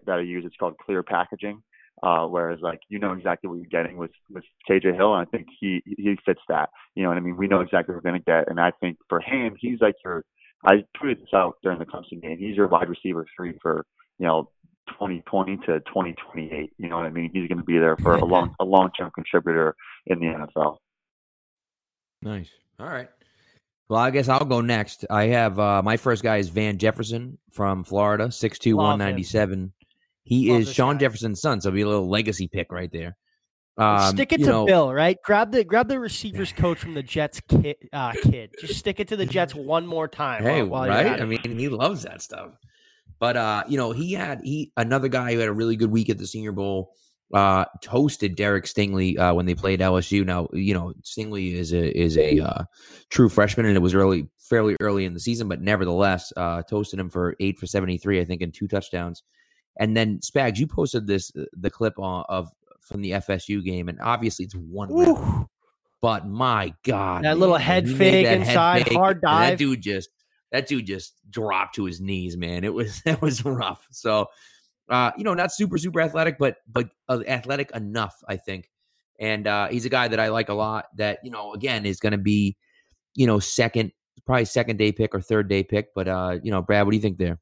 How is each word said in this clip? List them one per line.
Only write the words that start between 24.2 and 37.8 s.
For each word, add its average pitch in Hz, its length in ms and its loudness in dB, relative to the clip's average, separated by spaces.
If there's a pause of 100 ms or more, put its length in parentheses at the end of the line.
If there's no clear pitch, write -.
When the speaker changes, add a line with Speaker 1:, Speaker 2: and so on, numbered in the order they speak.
Speaker 2:
I'll 135 180 2
go 120 160 2
next. 117 480 -2
I 107 140 4
have, 113 340 2
uh, 101 240 4
my 110 160 2
first 117 240 0
guy 110 160 2
is 98 100 0
Van 104 300 -2
Jefferson 117 580 -2 (160)
from 98 320 -2
Florida, 104 480 0
six - 260 -4
two, 113 180 4
Speaker 3:
Love - 80 2
him. - 60 4
Speaker 2:
one 104 100 2
ninety-seven. 95 720 -2 (500)
He 120 280 2
Speaker 3:
Love 120 100 6
Speaker 2:
is 107 80 2
Speaker 3:
this - 60 -8
Speaker 2:
Sean 135 200 2
Speaker 3:
guy. 139 60 -2
Speaker 2:
Jefferson's 113 420 -2
son, 123 180 0
so 101 80 -2
it'll 92 60 -2
be 101 80 0
a 104 60 0
little 101 200 0
legacy 101 400 -2
pick 87 240 -8
right 90 180 -8
there. 85 260 -10 (600)
Um, 101 380 4
Speaker 3:
Stick 160 180 0
it 320 80 2
Speaker 2:
you - 60 4
Speaker 3:
to - 60 6
Speaker 2:
know 220 140 2
Speaker 3:
Bill, 165 260 6
right? 165 320 2
Grab 208 260 2
the, 226 140 2
grab 220 240 2
the 269 100 -2
receivers 196 540 -6
coach 170 260 0
from 165 160 -10
the 143 80 -6
Jets 147 380 -4
ki-, 147 340 2 (180)